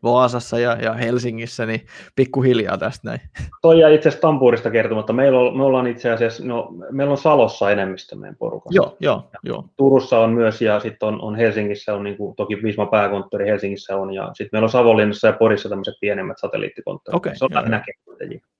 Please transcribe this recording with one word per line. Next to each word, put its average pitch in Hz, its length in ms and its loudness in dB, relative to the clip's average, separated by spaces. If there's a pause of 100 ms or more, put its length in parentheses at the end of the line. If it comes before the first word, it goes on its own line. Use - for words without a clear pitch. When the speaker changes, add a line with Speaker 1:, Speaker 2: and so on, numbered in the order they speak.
Speaker 1:
Vaasassa 120 560 2
ja, 120 220 0
ja 113 120 -2
Helsingissä, 117 720 -4
niin 113 220 -6 (280)
pikkuhiljaa 127 600 2
tästä - 300 -8
näin. 117 140 -8 (400)
Speaker 2:
Toi 165 180 8
jäi 156 160 10
itse 151 140 2
asiassa - 120 -2
Tampurista 131 500 2
kertomatta. 110 420 -2
Meillä 131 260 4
on, 123 180 0
me 135 60 0
ollaan 127 240 2
itse 120 240 -4
asiassa, 113 340 -2
no, 120 260 -6 (200)
meillä 139 200 -2
on 139 60 0
Salossa 120 540 2
enemmistö 95 440 -4
meidän 50 200 -16
porukasta. - 400 -6
Speaker 1:
Joo, - 240 2
joo, - 340 -2
Speaker 2:
Ja - 100 -20
Speaker 1:
joo. - 220 -8 (120)
Speaker 2:
Turussa 135 420 4
on 113 140 4
myös, 113 280 0
ja 104 180 0
sit 110 240 -8
on, 107 180 -4
on 107 140 -8
Helsingissä, 107 580 -2
on 101 100 -6
niinku, 101 340 -10
toki 104 260 -6
Visma 104 220 -2
pääkonttori 101 640 -2
Helsingissä 98 480 -4
on, 98 180 -6
ja 98 200 -8
sit 110 180 -12
meillä 110 140 2
on 110 40 0
Savonlinnassa 110 580 4
ja 107 60 6
Porissa 107 360 2
tämmöset 101 320 -8
pienemmät 98 380 -6
satelliittikonttorit. - 760 -8
Speaker 1:
Okei, 180 200 -4
Speaker 2:
Se 131 100 -2
on 131 80 -4
Speaker 1:
joo, 127 80 -2
joo. 120 80 -4
Speaker 2:
näkemystä. - 800 -10 (120)